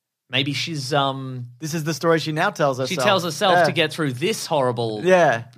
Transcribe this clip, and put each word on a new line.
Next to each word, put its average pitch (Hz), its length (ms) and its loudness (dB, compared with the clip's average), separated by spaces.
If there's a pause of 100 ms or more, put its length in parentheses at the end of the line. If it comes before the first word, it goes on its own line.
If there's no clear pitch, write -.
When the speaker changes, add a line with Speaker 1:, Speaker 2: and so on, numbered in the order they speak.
(280)
Speaker 1:
maybe 139 260 -2
she's, 143 380 -6
um, 135 540 -2 (140)
Speaker 2:
This 156 140 -8
is 160 100 -4
the 160 100 -2
story 165 240 2
she 156 140 -4
now 175 180 0
tells 139 280 0
herself. 131 120 -2
Speaker 1:
she 185 60 -4
tells 185 260 2
herself 180 360 2
Speaker 2:
Yeah. 170 80 6
Speaker 1:
to 147 40 2
get 156 220 0
through 147 220 -2
this 190 320 -4
horrible 120 580 0
Speaker 2:
Yeah. 156 400 4 (140)